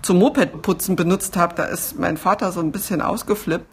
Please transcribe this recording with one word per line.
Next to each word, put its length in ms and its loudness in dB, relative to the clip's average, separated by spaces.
zum 180 4
Mopedputzen 760 2
benutzt 400 0
hab. 220 2
Da 80 0
ist 340 -6
mein 160 0
Vater 380 0
so 80 -4
ein 100 0
bisschen 300 -2
ausgeflippt. 720 -2